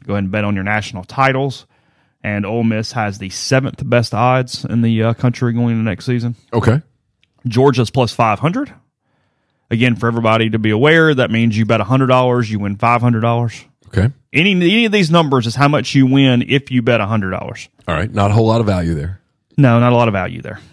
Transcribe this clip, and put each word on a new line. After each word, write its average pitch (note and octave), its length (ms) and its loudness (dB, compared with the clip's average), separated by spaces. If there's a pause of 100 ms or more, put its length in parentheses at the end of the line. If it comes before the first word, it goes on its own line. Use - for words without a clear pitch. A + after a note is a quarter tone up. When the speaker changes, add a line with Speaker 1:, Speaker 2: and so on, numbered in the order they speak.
Speaker 1:
Go G2+ 80 -4
ahead G2+ 100 -2
and F#2+ 80 -6
bet G#2+ 120 -2
on G#2 100 -2
your F#2+ 100 -4
national G#2 400 -6
titles. C3+ 600 -4 (560)
And G#2 220 -4
Ole A2+ 200 -2
Miss A2 280 -2
has G#2 260 -4
the G2 120 -12
seventh - 580 -4
best A#2+ 260 0
odds B2+ 500 0
in A#2 180 -2
the, A2+ 220 0
uh, A2+ 100 0
country B2 380 -2
going A#2+ 180 -2
into A2+ 120 -2
next A2 220 -4
season. A#2+ 300 -4 (180)
Speaker 2:
Okay. A#2+ 300 2 (640)
Speaker 1:
Georgia's B2 440 0
plus B2+ 220 -2
five A2 260 0
hundred. A3 340 -4 (1000)
Again, A#2 260 0
for A#2 120 -4
everybody A2+ 420 0
to A2 80 -2
be A2 120 0
aware, D3+ 440 4
that B2+ 160 0
means A2+ 260 0
you A2 80 2
bet A2 160 0
a - 40 -4
hundred C3 240 2
dollars, B2 420 2
you G#2+ 80 -4
win G2+ 180 -6
five A#2+ 240 0
hundred A#2+ 200 2
dollars. A#2 440 -2 (240)
Speaker 2:
Okay. G#2+ 200 0 (240)
Speaker 1:
Any, F#3 200 2
any F#3 320 2
of G#3+ 80 0
these G3 180 2
numbers C#3 360 2
is A2+ 80 -4
how C#3 140 2
much D3 260 -2
you C3+ 120 4
win C3 400 4
if C#3 240 -2
you B2 120 0
bet A#2 180 0
a G2+ 60 -2
hundred G2+ 240 -2
dollars. - 380 -10 (200)
Speaker 2:
All E2+ 60 0
right. - 180 -4
Not G2+ 180 2
a G2+ 40 2
whole A2+ 120 4
lot A2+ 140 2
of A2 60 0
value F2 280 0
there. D#2+ 260 -8 (360)
Speaker 1:
No, A#2+ 240 6
not A#2+ 120 4
a A#2+ 40 4
lot A#2+ 120 4
of G#2+ 60 0
value F#2 280 -6
there. - 180 -14 (120)